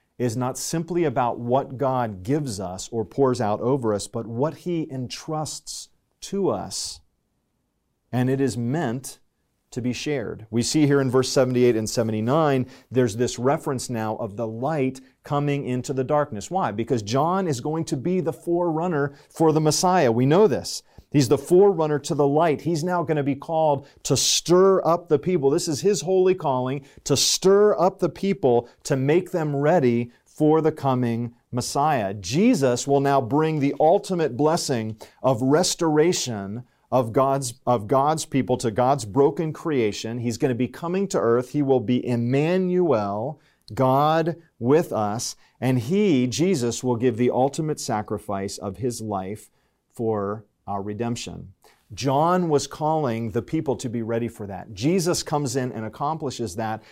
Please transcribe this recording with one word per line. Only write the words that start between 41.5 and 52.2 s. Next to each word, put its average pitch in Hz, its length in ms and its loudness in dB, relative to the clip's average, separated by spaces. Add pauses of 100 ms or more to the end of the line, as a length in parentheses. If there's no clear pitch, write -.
He 147 100 0
will 135 180 2
be 123 260 -2
Emmanuel, 135 1300 0 (340)
God 151 640 2 (240)
with 151 320 2
us, 104 440 -4 (260)
and 127 180 0
he, 147 480 2
Jesus, 120 560 0
will 123 140 0
give 117 180 0
the 120 160 2
ultimate 143 480 0
sacrifice 101 800 -6
of 95 200 -10
his 117 240 -6
life 101 480 -8 (440)
for 110 520 -4 (220)
our 101 140 -6
redemption. 98 720 -8 (400)
John 156 560 0